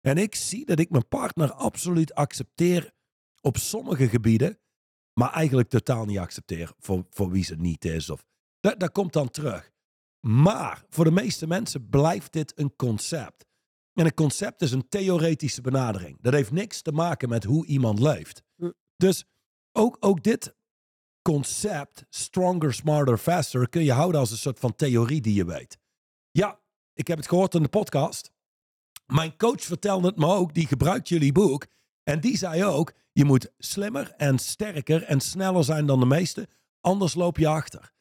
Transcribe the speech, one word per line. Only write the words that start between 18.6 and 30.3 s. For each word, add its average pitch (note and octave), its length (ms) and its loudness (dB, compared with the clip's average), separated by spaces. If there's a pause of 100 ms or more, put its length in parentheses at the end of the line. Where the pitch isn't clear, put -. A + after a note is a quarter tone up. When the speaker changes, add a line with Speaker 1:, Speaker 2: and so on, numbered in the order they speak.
Speaker 1:
Dus F#3 280 2 (480)
ook, A3+ 280 2
ook G3 220 2
dit A#3 320 -2 (680)
concept, D3 840 -4
stronger, F3+ 680 -2
smarter, D3 440 2
faster, D3 500 0
kun E3 160 0
je C#3 80 4
houden D#3 280 2
als A#2+ 100 0
een A2+ 60 -8
soort - 220 -8
van A#2+ 160 -2
theorie C3 460 2
die G#2+ 140 0
je G2 100 2
weet. D#2 340 -10 (520)
Ja, F#3+ 300 -2 (320)
ik - 140 -8
heb E3 120 -4
het C#3+ 100 -12
gehoord F#3 260 2
in E3 80 4
de C#3+ 60 2
podcast. - 640 -2 (760)
Mijn D#3+ 300 -2
coach - 260 0
vertelde F#3 440 -2
het F#3 100 0
me D3+ 100 2
ook, F3+ 280 2